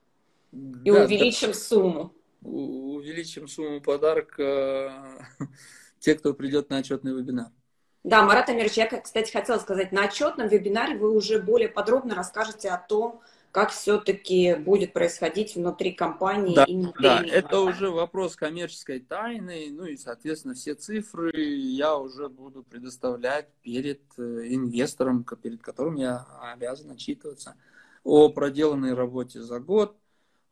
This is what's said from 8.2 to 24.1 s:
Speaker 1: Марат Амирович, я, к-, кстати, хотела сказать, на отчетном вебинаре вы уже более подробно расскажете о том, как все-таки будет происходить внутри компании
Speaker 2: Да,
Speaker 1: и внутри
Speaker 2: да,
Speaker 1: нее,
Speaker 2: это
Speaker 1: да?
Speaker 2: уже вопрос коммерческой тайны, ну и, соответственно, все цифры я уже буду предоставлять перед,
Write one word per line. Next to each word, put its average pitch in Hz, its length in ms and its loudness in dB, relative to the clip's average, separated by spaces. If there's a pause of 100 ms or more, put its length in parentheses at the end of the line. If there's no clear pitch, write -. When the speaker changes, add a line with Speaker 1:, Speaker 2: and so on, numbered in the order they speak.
Speaker 1:
Марат 220 260 6
Амирович, 226 280 0
я, 220 100 4
к-, 240 140 -6
кстати, 220 300 -4
хотела 202 280 0
сказать, 185 320 -4
на 196 140 2
отчетном 269 420 -2
вебинаре 208 500 2
вы 214 180 2
уже 214 240 2
более 220 300 2
подробно 233 460 0
расскажете 208 560 -6
о 175 80 -2
том, 226 420 -2 (300)
как 208 180 2
все-таки 175 840 2
будет 180 360 2
происходить 170 640 -2
внутри 175 360 -4
компании 185 640 -2
Speaker 2:
Да, 139 80 10
Speaker 1:
и 180 120 4
внутри 180 280 -4
Speaker 2:
да, - 180 6
Speaker 1:
нее, - 100 -4
Speaker 2:
это 190 200 2
Speaker 1:
да? 196 100 4
Speaker 2:
уже 185 300 0
вопрос 170 440 -4
коммерческой 151 680 -8
тайны, 180 720 -10
ну 160 140 -12
и, 151 120 -10
соответственно, 135 580 -10
все 147 180 -8
цифры 170 580 -6 (120)
я 143 520 -2
уже 135 320 -8
буду 131 360 -18
предоставлять 123 840 -6 (120)
перед, 135 400 -6 (160)